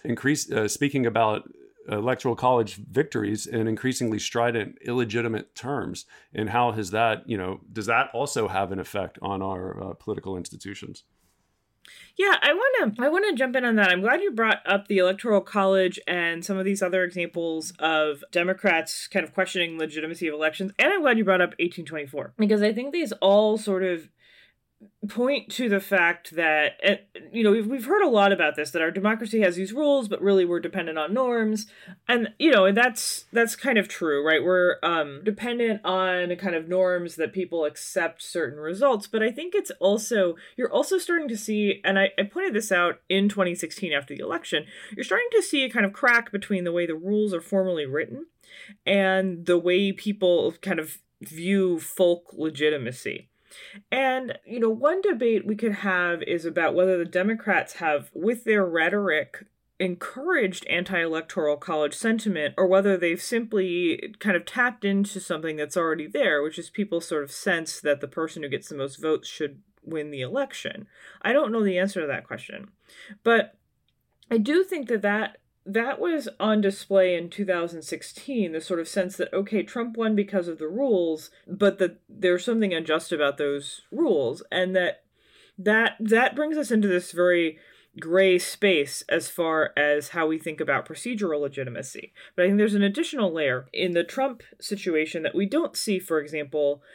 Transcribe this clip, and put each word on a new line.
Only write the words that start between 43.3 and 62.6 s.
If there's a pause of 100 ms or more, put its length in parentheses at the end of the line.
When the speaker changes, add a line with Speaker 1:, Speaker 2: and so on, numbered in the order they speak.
Speaker 2:
sixteen
after
the
election, (300)
you're
starting
to
see
a
kind
of
crack
between
the
way
the
rules
are
formally
written (580)
and
the
way
people
kind
of (240)
view
folk
legitimacy. (640)
And,
you
know,
one
debate
we
could
have
is
about
whether
the
Democrats
have,
with
their
rhetoric, (340)
encouraged
anti-electoral
college
sentiment,
or